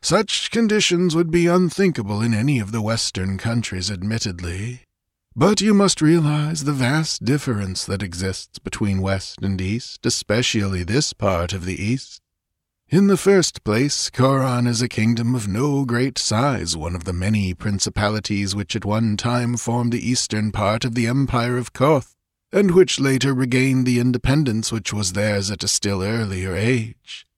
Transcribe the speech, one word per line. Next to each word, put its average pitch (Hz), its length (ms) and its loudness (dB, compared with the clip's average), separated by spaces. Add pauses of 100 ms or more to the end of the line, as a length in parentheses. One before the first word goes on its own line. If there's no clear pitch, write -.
Such - 480 -2
conditions 185 640 2
would 170 140 2
be 170 160 2
unthinkable 170 800 2
in 117 100 2
any 127 240 2
of 101 140 -2
the 113 100 -2
Western 98 560 -2
countries, 104 540 -4
admittedly. 98 920 -6 (520)
But 185 280 2
you 214 120 4
must 196 280 4
realize 151 640 2
the 147 80 0
vast 139 500 -2
difference 104 640 -2
that 98 180 -4
exists 92 560 -6
between 98 400 -2
West 95 420 -4
and 95 200 -2
East, 101 440 -6
especially 104 760 0
this 113 300 0
part 90 400 0
of 92 100 -6
the 87 180 -6
East. 117 400 -4 (680)
In 196 180 4
the 196 80 6
first 190 480 2
place, 117 460 0
Khoran 131 580 2
is 117 140 0
a 123 80 -2
kingdom 117 440 0
of 113 140 -2
no 139 380 0
great 123 320 -2
size, 107 580 0
one 85 200 -6
of 82 100 -6
the 92 80 -4
many 95 400 0
principalities 101 1000 -2
which 101 220 -4
at 104 80 -4
one 107 320 0
time 120 400 -2
formed 120 380 -2
the 120 120 -4
eastern 107 460 -2
part 104 320 0
of 117 120 -4
the 117 120 2
Empire 123 500 0
of 123 140 -6
Koth, 139 420 2 (380)
and 190 200 4
which 180 280 4
later 135 340 2
regained 131 520 2
the 123 140 2
independence 123 680 2
which 110 220 -4
was 101 220 -2
theirs 101 360 0
at 101 140 -6
a 98 60 -2
still 101 340 0
earlier 95 500 -2
age. 113 720 -4 (120)